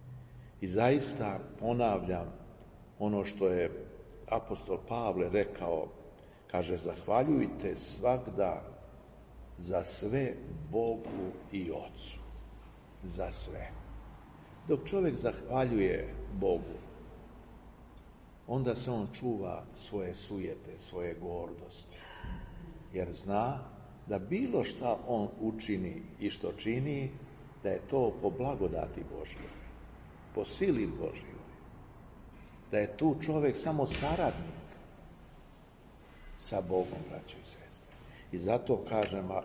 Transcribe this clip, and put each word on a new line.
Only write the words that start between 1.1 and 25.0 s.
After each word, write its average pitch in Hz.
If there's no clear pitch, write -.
ponavljam 95
ono 104
što 101
je 87
apostol 98
Pavle 98
rekao, 90
kaže: 90
„Zahvaljujte 98
svagda 101
za 87
sve 123
Bogu 107
i 90
Ocu.” -
Za 90
sve. 92
Dok 147
čovjek 180
zahvaljuje 117
Bogu, 90
onda 123
se -
on 110
čuva 95
svoje 92
sujete, 90
svoje 87
gordosti. 85
Jer 90
zna 104
da 101
bilo 175
šta 117